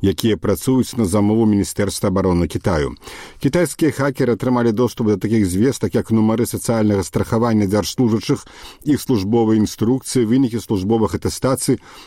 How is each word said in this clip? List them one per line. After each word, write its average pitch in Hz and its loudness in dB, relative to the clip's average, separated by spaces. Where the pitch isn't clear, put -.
якія 98 0
працуюць 120 -2
на 117 0
замову 104 2
Міністэрства 101 0
абароны 90 2
Кітаю. 73 -2
Кітайскія 156 0
хакеры 127 0
атрымалі 120 0
доступ 110 0
да 101 2
такіх 107 0
звестак, 101 0
як 110 0
нумары 110 2
сацыяльнага 107 0
страхавання 110 0
дзяржслужачых, 107 0
іх 139 2
службовыя 110 0
інструкцыі, 120 0
вынікі 117 0
службовых 107 0
атэстацый, 127 -2